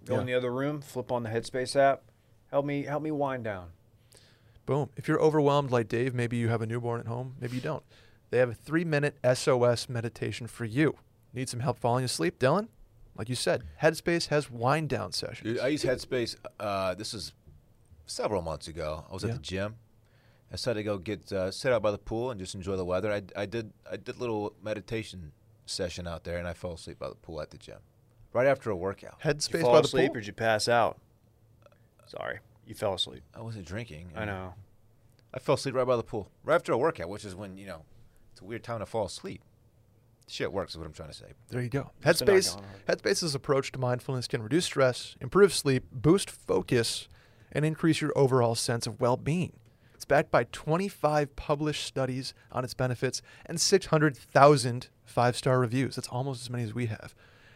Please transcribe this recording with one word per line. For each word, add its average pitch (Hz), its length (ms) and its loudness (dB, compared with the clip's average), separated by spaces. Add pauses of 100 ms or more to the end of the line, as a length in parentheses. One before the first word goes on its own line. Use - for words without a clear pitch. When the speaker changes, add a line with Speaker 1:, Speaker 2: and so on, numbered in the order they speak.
Speaker 1:
go 123 100 -2
Speaker 2:
Yeah. 127 80 2
Speaker 1:
in 127 40 -4
the 127 80 0
other 127 180 0
room, 143 300 -2
flip 127 300 -8
on 120 100 0
the 113 80 -6
Headspace 123 460 -2
app. 139 260 6 (480)
Help 143 160 0
me, 143 160 -2
help 143 200 -4
me 156 100 -2
wind 135 320 -2
down. 95 240 -8 (960)
Speaker 2:
Boom. 135 300 0
If - 120 -12
you're 156 140 4
overwhelmed 143 480 6
like 120 180 2
Dave, 123 260 0
maybe 120 220 0
you 117 120 2
have 113 140 2
a 110 40 -2
newborn 117 340 -4
at 117 60 -10
home, 127 340 -8
maybe 123 140 -6
you 127 80 -4
don't. 151 220 -6 (460)
They 120 80 2
have 123 120 6
a 110 40 -8
three-minute 151 680 0
S 127 240 2
O 127 180 6
S 120 260 2
meditation 117 560 -6
for - 180 -8
you. 123 320 2 (380)
Need 123 160 -6
some 120 100 -6
help 123 180 0
falling 123 260 2
asleep, 165 340 -2
Dylan? 185 300 4 (460)
Like - 140 -8
you 123 60 -2
said, - 280 0 (200)
Headspace 165 460 2
has 147 220 2
wind 135 380 0
down 104 240 -4
sessions. - 300 -6
Speaker 3:
Dude, 113 180 -2
I 127 80 0
use 151 160 0
Headspace. - 520 -2 (220)
Uh, 95 360 -2
this 101 180 -10
is 98 200 -10 (760)
several 107 340 -2
months 80 280 -6
ago. 78 420 -6
I - 20 -20
was 95 120 -8
at 107 40 -2
Speaker 2:
Yeah. 117 60 -4
Speaker 3:
the 127 80 -8
gym. 98 340 -6 (720)
I 95 60 -10
decided 107 240 -2
to 104 40 -4
go 104 140 -2
get, 92 340 -8
uh, 95 180 -2
sit 127 220 -2
out 113 100 2
by 104 80 2
the 101 80 -2
pool 117 320 -6
and 110 80 -8
just 92 160 -10
enjoy 98 220 -6
the 92 80 -2
weather. 92 260 -2
I, 104 120 -2 (120)
I 104 120 -4
did, 110 260 -6 (180)
I 95 60 -8
did 101 200 -12
a - 20 -14
little 110 440 -4
meditation 101 720 -8 (320)
session 87 420 -6
out 82 180 -8
there, 85 140 -4
and 87 80 -6
I 87 60 -6
fell 87 220 -8
asleep - 240 -14
by 69 100 -8
the 58 60 -12
pool 78 260 -12
at 76 100 -10
the 76 80 -18
gym 50 200 -18 (560)
right 123 120 4
after 135 240 2
a 98 60 -2
workout. 95 460 -6
Speaker 1:
Did 156 60 0
you 143 60 4
Speaker 2:
Headspace - 280 -4
Speaker 1:
fall 120 100 6
Speaker 2:
by 123 80 10
the 120 60 6
Speaker 1:
asleep 131 220 2
Speaker 2:
pool? - 80 -6
Speaker 1:
or 120 40 -6
did 101 60 -8
you 104 80 -8
pass 113 340 2
out? 117 300 4 (1080)
Sorry, - 340 -10 (260)
you 110 80 -16
fell 101 200 -2
asleep. 65 280 -6 (120)
Speaker 3:
I - 60 -16
wasn't 110 260 -12
drinking. 87 480 -10
Speaker 1:
I 110 120 -6
know. 92 280 -8 (800)
Speaker 3:
I - 60 -8
fell - 160 0
asleep 127 200 -2
right 127 120 0
by 127 100 4
the 113 60 0
pool, - 280 -8 (140)
right 143 100 2
after 170 180 0
a 123 60 4
workout, 131 300 -2
which 101 160 -10
is 98 100 -12
when, 95 220 -12
you 98 100 -18
know, 82 180 -14 (480)
it's - 100 -20
a - 20 -16
weird 110 180 -10
time 117 180 -6
to 101 60 -6
fall 110 200 -2
asleep. - 340 -12 (840)
Shit - 260 -6
works 92 200 -4
is 80 60 -12
what 80 80 -10
I'm 80 60 -12
trying 78 160 -14
to 69 60 -16
say. 50 180 -18 (160)
Speaker 2:
There 123 140 -4
you 123 80 -4
go. 135 200 -4 (140)
Speaker 1:
Must 165 160 6
have 123 80 2
not - 80 10
Speaker 2:
Headspace, - 180 4
Speaker 1:
gone - 100 -12 (220)
hard. - 160 0
Speaker 2:
Headspace's 175 320 0
approach 139 380 0
to 135 60 -10
mindfulness 123 500 -2
can 123 140 -4
reduce 139 240 0
stress, - 560 0
improve 180 320 6
sleep, 131 360 2
boost 156 400 4
focus, - 800 0 (420)
and 143 140 0
increase 160 380 2
your 151 140 0
overall 123 380 4
sense 120 320 -2
of 107 140 -8
well-being. 127 540 0 (400)
It's - 100 -20
backed 147 280 4
by 131 120 4
twenty-five 151 920 0
published 151 500 -2
studies 131 480 -4 (160)
on 127 140 -2
its 120 100 -8
benefits 127 480 -2 (240)
and 165 140 -4
six - 260 4
hundred 151 300 4
thousand 131 720 6 (160)
five-star 123 560 2
reviews. 123 340 0
That's - 140 -8
almost 127 340 -6
as 120 80 -10
many 120 140 -4
as 107 100 -6
we 120 120 -2
have. - 280 -8 (420)